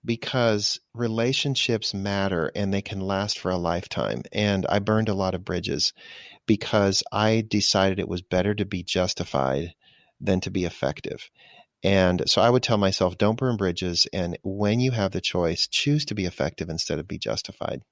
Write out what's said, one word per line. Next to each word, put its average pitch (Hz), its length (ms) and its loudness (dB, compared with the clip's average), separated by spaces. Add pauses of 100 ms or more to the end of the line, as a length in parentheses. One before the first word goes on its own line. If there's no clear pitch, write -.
because 117 760 0 (160)
relationships 117 960 0
matter 98 600 0
and 98 180 0
they 98 80 0
can 98 180 -8
last 98 380 -2
for 92 140 -2
a 92 60 0
lifetime. 85 760 -2
And 101 380 0
I 104 100 2
burned 110 300 2
a 104 40 0
lot 95 220 -2
of 90 100 -8
bridges - 480 -2 (540)
because 101 640 2
I 110 360 2
decided 98 520 2
it - 100 -4
was 90 120 -4
better 92 340 0
to 104 100 -2
be 90 180 -4
justified 82 920 -2 (460)
than 92 220 2
to 95 100 -6
be 95 120 -2
effective. - 680 -6 (540)
And 92 440 4
so - 140 4
I 117 80 6
would 127 140 4
tell 113 140 2
myself, 95 420 2
"Don't 107 180 2
burn 123 200 -2
bridges." 90 540 0
And 87 320 -2
when 104 360 0
you 127 120 2
have 101 200 0
the 92 100 -4
choice, 85 460 0
choose 147 380 0
to 107 100 -6
be 98 100 -2
effective - 440 -4
instead 78 280 -4
of 76 100 -6
be 82 120 -8
justified. - 720 -6